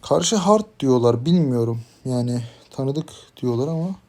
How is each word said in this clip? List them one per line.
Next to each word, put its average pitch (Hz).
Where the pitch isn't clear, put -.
Karşı 170
hard 208
diyorlar, 120
bilmiyorum. 123
Yani 123
tanıdık 139
diyorlar 123
ama 165